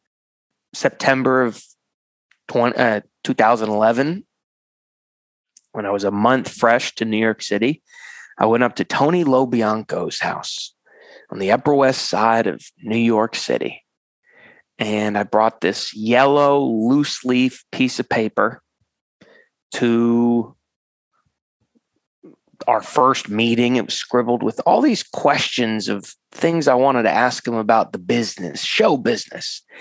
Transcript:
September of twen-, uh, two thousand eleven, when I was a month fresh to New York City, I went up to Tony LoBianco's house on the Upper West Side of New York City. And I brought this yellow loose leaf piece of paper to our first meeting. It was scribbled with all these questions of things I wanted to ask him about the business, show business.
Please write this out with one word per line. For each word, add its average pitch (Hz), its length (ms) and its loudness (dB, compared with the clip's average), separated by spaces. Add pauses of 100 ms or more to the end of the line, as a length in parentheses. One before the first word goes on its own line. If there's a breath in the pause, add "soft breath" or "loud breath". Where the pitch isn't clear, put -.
(760)
September 131 680 0
of 113 200 -4 (840)
twen-, 120 260 0
uh, 113 260 0 (240)
two 127 80 -2
thousand 110 380 2
eleven, 120 560 0 (1500)
when 104 140 -8
I 98 40 -2
was 101 140 -2
a 98 60 0
month 113 400 2
fresh 120 460 2
to 113 100 -4
New 110 100 -2
York 110 240 0
City, 110 420 -2 (560 loud breath)
I - 60 2
went 113 200 4
up 117 120 -2
to 175 80 -2
Tony 170 400 0
LoBianco's 110 960 -2
house - 540 -8 (560 loud breath)
on 90 80 -12
the 98 140 0
Upper 135 220 2
West 135 340 2
Side 113 380 2
of 85 160 -6 (200)
New 110 140 -4
York 117 380 2
City. - 500 -6 (960 soft breath)
And 107 400 -2
I 101 60 0
brought 107 360 2
this - 340 -4
yellow 139 720 4
loose 127 580 0
leaf 127 480 0
piece - 300 -2
of - 80 -8
paper 110 540 -2 (1120 soft breath)
to 117 840 2 (2000)
our 113 140 2
first 131 480 0
meeting. 117 480 0
It 117 80 0
was - 100 -8
scribbled 120 480 -2
with 110 220 -4
all - 160 2
these 262 220 2
questions 117 840 -2
of 101 260 -8 (180)
things 165 340 -2
I 135 80 6
wanted 131 280 2
to 107 80 2
ask 120 360 0
him 117 100 -2
about 110 360 2
the 98 60 -10
business, 98 640 -4
show 180 340 2
business. - 640 -6 (180 loud breath)